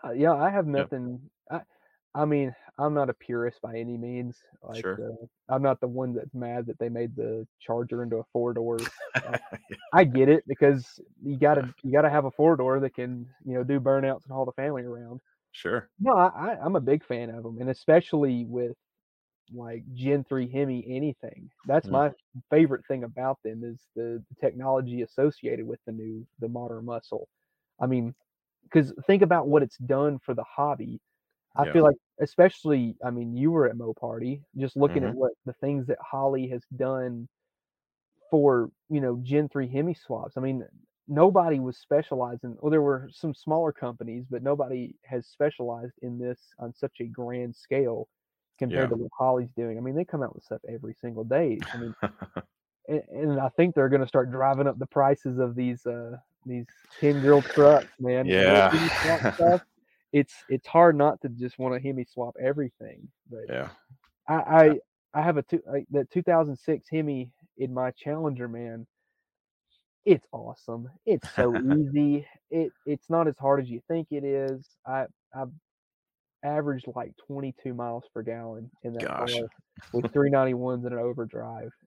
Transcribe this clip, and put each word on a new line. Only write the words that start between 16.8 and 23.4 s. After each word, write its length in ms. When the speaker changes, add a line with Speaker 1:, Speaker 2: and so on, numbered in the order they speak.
Speaker 1:
big 220
fan 260
of 160
'em, 140
and 100
especially 760
with, 300
like, 300
Gen 320
three 240
Hemi 380
anything. 640
That's 240
Speaker 2:
Mm. 20
Speaker 1:
my 220
favorite 360
thing 180
about 380